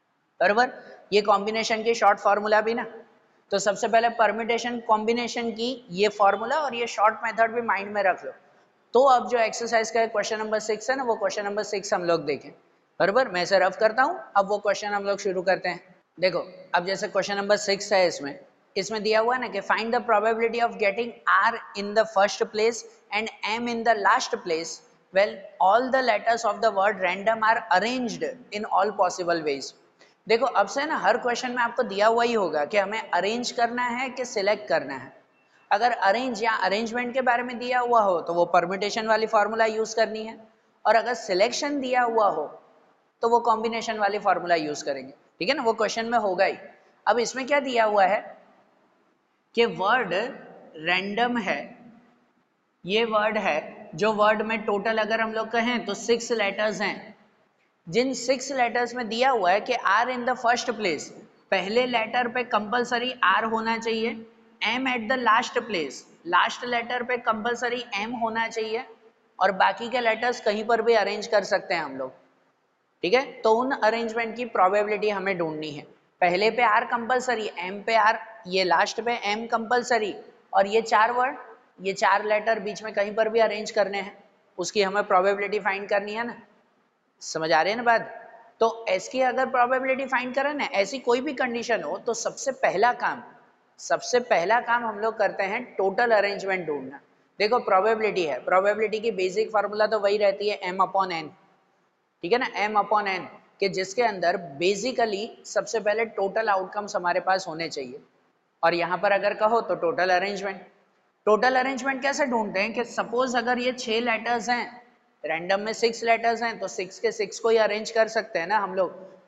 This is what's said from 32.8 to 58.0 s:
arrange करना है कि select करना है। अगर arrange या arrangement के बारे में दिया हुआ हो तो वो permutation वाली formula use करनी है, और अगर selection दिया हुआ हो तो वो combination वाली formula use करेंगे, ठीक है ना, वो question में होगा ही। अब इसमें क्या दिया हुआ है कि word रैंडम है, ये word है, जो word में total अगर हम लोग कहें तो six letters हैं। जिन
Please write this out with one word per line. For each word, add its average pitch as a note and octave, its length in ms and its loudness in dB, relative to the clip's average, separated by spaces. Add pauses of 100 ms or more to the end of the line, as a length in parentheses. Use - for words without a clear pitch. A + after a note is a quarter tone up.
arrange G#3+ 520 -2
करना A#3+ 360 0
है B3+ 200 -4
कि B3+ 180 -8
select G#3 420 -2
करना C#3+ 260 -2
है। C3 160 -14 (600)
अगर A3 200 2 (120)
arrange A3 400 0
या A3+ 80 2 (120)
arrangement A3+ 500 -2
के C4 100 0
बारे A#3+ 200 2
में B3 160 -8
दिया B3 220 -2
हुआ A#3+ 200 4
हो F#3 200 4
तो E3+ 120 -4
वो E3+ 140 4
permutation G3 600 0
वाली A3 200 2
formula A3 400 2
use A3 280 -2
करनी A3 280 0
है, A3 140 -12 (480)
और A3 100 6
अगर A3+ 200 2
selection A#3+ 640 0
दिया B3+ 220 0
हुआ A3 260 2
हो D#3 160 -4 (800)
तो A#3 60 4
वो A#3 120 6
combination A3+ 580 -2
वाली G3+ 200 0
formula F3 380 2
use D3+ 280 -4
करेंगे, C3 260 -6 (280)
ठीक F3+ 100 -4
है C4+ 60 2
ना, D4 80 -6
वो A3+ 100 2
question A3 320 -2
में A#3 140 0
होगा F#3+ 260 2
ही। D3+ 120 -2 (500)
अब G#3+ 120 2
इसमें A#3+ 280 -2
क्या C#4+ 140 2
दिया A#3+ 240 2
हुआ G#3 200 4
है G3+ 160 2 (1300)
कि G3+ 120 4
word F#3+ 460 0
रैंडम G3+ 1300 -4
है, F3 200 -2 (1300)
ये G#3 220 0
word G#3+ 320 0
है, D#3+ 560 -4
जो G#3 180 0
word G#3+ 280 4
में A3 220 -4
total A3 340 -2
अगर A3 240 0
हम A3 120 -4
लोग A3 180 -4
कहें A#3 340 -2
तो G3 100 -4
six A#3 380 0
letters G#3 480 -2
हैं। F3 300 -6 (760)
जिन A#3+ 280 0